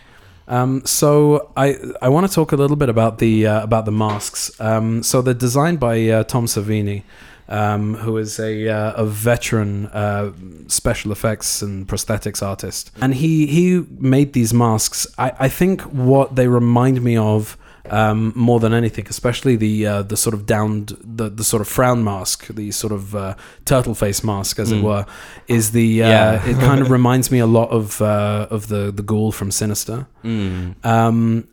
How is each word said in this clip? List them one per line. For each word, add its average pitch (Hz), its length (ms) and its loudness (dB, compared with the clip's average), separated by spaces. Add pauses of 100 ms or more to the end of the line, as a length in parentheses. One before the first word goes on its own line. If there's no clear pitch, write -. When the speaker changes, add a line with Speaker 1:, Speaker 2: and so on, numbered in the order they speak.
(480)
Speaker 1:
Um, 131 360 0
so 147 720 2
I, 135 200 2 (260)
I 127 60 2
wanna 160 200 4
talk 160 220 0
a 151 60 0
little 139 200 2
bit 143 120 2
about 110 300 2
the, 110 280 4
uh, 107 160 0
about 110 220 0
the 107 80 -2
masks. 107 580 -4 (100)
Um, 110 440 -2
so 127 180 2
they're 127 120 0
designed 139 440 0
by, 113 300 0
uh, 110 160 2
Tom 117 220 -2
Savini, 101 560 -4 (480)
um, 104 460 -2
who 110 220 -4
is 107 200 -6
a, 110 300 -4
uh, 107 280 -2
a 110 100 0
veteran, 104 800 -2
uh, 104 460 -4 (340)
special - 460 -2
effects - 500 -4
and 98 260 -8
prosthetics 104 540 -6
artist. - 480 -8 (100)
And 135 140 0
he, 156 320 2
he 175 380 2 (140)
made 131 360 2
these 117 200 2
masks. 113 520 0 (120)
I, 127 200 -2
I 135 100 2
think 185 340 0
what 135 540 2
they 127 120 4
remind 123 540 4
me 120 140 2
of, 107 400 0 (340)
um, 110 460 0
more 120 240 4
than 113 140 2
anything, 113 340 -2
especially 123 480 0
the, 107 300 0
uh, 101 160 -2
the 107 140 -8
sort 110 180 -2
of 104 100 -8
downed, 107 580 -2
the, 113 280 -8
the 107 140 -8
sort 107 180 0
of 101 60 -8
frown 123 360 2
mask, 98 440 -6
the 107 220 -10
sort 104 220 -6
of, 98 240 -8
uh, 98 180 -6 (300)
turtle 123 300 2
face 101 280 -2
mask, 98 360 -4
as 110 120 -2
it 110 60 2
Speaker 2:
Mm. 104 60 0
Speaker 1:
were, 101 240 -2 (400)
is 110 240 0
the, 113 320 2
uh, 113 60 4
Speaker 2:
Yeah. 110 420 4
Speaker 1:
it 127 100 0
kind 139 220 4
of 127 80 2
Speaker 2:
<laughs> 131 80 4
Speaker 1:
reminds 123 320 2
me 131 80 4
a 117 80 4
lot 113 240 4
of, 110 320 -2
uh, 104 480 0
of 107 180 -6
the, 101 260 -4
the 104 80 -6
ghoul 107 300 0
from 101 180 -6
Sinister. 110 560 -4 (160)
Speaker 2:
Mm. 92 640 -6
Speaker 1:
Um, 113 680 2